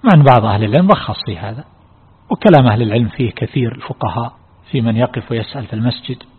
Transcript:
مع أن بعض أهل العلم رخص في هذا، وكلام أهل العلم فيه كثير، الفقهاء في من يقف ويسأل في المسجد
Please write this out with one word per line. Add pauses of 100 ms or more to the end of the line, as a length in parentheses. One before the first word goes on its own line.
مع
أن
بعض
أهل
العلم
رخص
في
هذا، (680)
وكلام
أهل
العلم
فيه
كثير،
الفقهاء (380)
في
من
يقف
ويسأل
في
المسجد (160)